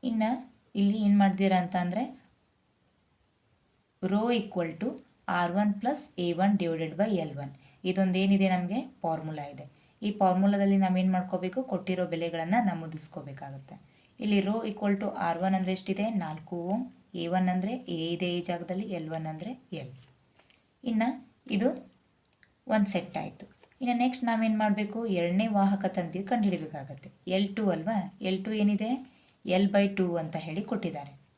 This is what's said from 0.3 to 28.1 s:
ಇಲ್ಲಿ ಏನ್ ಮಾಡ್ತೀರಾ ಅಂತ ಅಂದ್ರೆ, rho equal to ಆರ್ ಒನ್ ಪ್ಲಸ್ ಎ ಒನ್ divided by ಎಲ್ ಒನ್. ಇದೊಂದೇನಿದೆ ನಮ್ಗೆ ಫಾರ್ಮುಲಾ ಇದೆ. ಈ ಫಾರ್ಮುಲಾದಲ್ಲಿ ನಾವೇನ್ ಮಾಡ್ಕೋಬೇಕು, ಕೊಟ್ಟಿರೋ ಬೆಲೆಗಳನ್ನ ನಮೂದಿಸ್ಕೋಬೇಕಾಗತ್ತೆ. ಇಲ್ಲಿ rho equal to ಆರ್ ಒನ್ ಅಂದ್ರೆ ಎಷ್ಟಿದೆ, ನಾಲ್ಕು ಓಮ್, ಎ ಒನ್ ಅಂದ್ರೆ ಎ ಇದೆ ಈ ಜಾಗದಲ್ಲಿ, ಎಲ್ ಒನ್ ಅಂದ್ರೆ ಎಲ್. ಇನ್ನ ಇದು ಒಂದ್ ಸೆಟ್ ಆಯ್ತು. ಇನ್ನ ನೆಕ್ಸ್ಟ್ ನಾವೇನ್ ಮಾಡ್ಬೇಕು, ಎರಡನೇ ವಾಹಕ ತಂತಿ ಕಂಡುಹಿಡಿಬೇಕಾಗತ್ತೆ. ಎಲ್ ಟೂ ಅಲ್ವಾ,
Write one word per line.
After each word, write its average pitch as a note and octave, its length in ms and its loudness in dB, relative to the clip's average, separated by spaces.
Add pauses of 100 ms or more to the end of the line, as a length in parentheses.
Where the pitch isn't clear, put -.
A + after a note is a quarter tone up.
ಇಲ್ಲಿ G3+ 300 4
ಏನ್ G3+ 140 6
ಮಾಡ್ತೀರಾ F#3+ 460 6
ಅಂತ F3+ 120 -4
ಅಂದ್ರೆ, F3+ 280 0 (2000)
rho G3 220 2 (160)
equal E3+ 320 -4 (100)
to B3 80 -2 (380)
ಆರ್ F3 340 0
ಒನ್ G#3 180 2
ಪ್ಲಸ್ C#4+ 240 -2 (140)
ಎ F3 100 0 (160)
ಒನ್ G3+ 160 6
divided E3 400 -2
by A3+ 100 2 (140)
ಎಲ್ D3 140 -10
ಒನ್. C#3 120 -8 (380)
ಇದೊಂದೇನಿದೆ F#3+ 640 4
ನಮ್ಗೆ F3+ 260 0 (220)
ಫಾರ್ಮುಲಾ D#3 500 -4
ಇದೆ. C#3+ 140 -16 (380)
ಈ G#3 60 -2 (120)
ಫಾರ್ಮುಲಾದಲ್ಲಿ G3 640 4
ನಾವೇನ್ F#3 280 2
ಮಾಡ್ಕೋಬೇಕು, F#3 480 -2 (100)
ಕೊಟ್ಟಿರೋ F3+ 420 -2
ಬೆಲೆಗಳನ್ನ E3 440 -2 (120)
ನಮೂದಿಸ್ಕೋಬೇಕಾಗತ್ತೆ. D3+ 1040 -10 (460)
ಇಲ್ಲಿ G#3 260 2
rho G#3 80 0 (160)
equal G3+ 320 0
to G3+ 60 -2 (180)
ಆರ್ E3+ 200 0
ಒನ್ F#3+ 120 2
ಅಂದ್ರೆ F#3 180 0
ಎಷ್ಟಿದೆ, G3 300 -2 (180)
ನಾಲ್ಕು D#3+ 320 -10 (140)
ಓಮ್, A#3 120 -2 (400)
ಎ - 20 -2 (120)
ಒನ್ F#3 180 2
ಅಂದ್ರೆ F#3 180 -2 (240)
ಎ - 20 -4 (160)
ಇದೆ F3 220 -2
ಈ F3 120 -2
ಜಾಗದಲ್ಲಿ, F3+ 380 -4 (120)
ಎಲ್ D#3 180 -8
ಒನ್ D#3+ 160 -6
ಅಂದ್ರೆ F3+ 200 -10 (280)
ಎಲ್. C3 120 -14 (920)
ಇನ್ನ A3+ 180 0 (540)
ಇದು A3+ 120 4 (1000)
ಒಂದ್ G#3+ 280 4
ಸೆಟ್ F3+ 280 -2
ಆಯ್ತು. - 240 -12 (340)
ಇನ್ನ B3 140 0 (100)
ನೆಕ್ಸ್ಟ್ B3+ 260 0
ನಾವೇನ್ A3 280 2
ಮಾಡ್ಬೇಕು, G#3+ 420 2 (180)
ಎರಡನೇ F3+ 300 2 (100)
ವಾಹಕ G3 260 4 (140)
ತಂತಿ F3+ 320 -4
ಕಂಡುಹಿಡಿಬೇಕಾಗತ್ತೆ. D#3 800 -2 (260)
ಎಲ್ G3+ 200 2
ಟೂ A3+ 80 0 (100)
ಅಲ್ವಾ, F#3 240 -2 (300)